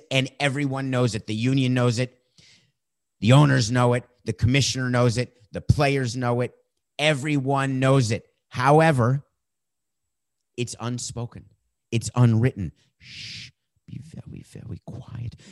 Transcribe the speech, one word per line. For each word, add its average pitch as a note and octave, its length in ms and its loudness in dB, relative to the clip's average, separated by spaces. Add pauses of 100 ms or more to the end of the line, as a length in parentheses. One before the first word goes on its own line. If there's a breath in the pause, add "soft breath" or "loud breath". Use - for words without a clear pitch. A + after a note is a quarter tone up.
and C3+ 300 -2
everyone C3+ 500 -4
knows B2 240 0
it. G#2+ 140 -8
The G#2+ 80 -6
union B2+ 380 0
knows B2 260 0
it. B2+ 180 -6 (1000 soft breath)
The A2+ 140 6
owners C3+ 360 6
know B2 260 2
it. B2 100 -4 (180)
The - 100 -6
commissioner C3 560 0
knows B2 280 2
it. B2 180 -4 (160)
The F#2 100 -10
players C#3 540 0
know B2 240 -2
it. B2 160 -6 (420)
Everyone C#3 800 -2
knows C3+ 320 4
it. - 140 -6 (220)
However, C#3 800 2 (1300)
it's A#2+ 240 -6
unspoken. A#2 720 -10 (420)
It's A#2 240 -2
unwritten. A#2 560 2 (260)
Shh. - 540 -16 (360)
Be - 140 -14
very, - 400 -18
very - 460 -16
quiet. - 480 -14 (160 loud breath)